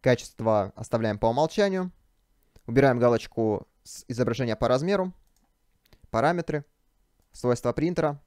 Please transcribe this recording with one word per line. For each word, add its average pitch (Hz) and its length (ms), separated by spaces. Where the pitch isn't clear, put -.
Качество 110 720
оставляем 110 440
по - 80
умолчанию. 185 640
Убираем 127 320
галочку 113 680
с - 240
изображения 117 480
по 123 100
размеру. 180 460
Параметры. 151 540
Свойства 123 420
принтера. 156 540